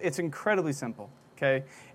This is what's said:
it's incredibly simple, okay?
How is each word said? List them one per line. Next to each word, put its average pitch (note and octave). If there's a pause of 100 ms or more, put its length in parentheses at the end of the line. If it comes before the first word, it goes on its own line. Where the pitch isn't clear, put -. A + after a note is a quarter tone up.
it's F3
incredibly E3+
simple, A#2 (280)
okay? C3+ (300)